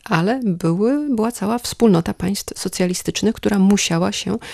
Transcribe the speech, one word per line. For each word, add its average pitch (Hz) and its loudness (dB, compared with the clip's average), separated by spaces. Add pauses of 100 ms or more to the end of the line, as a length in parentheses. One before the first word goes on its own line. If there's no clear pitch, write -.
ale 202 0
były, 214 0
była 220 0
cała 220 -4
wspólnota 196 2
państw - -6
socjalistycznych, 185 -2
która 208 0
musiała 190 2
się 196 -4 (160)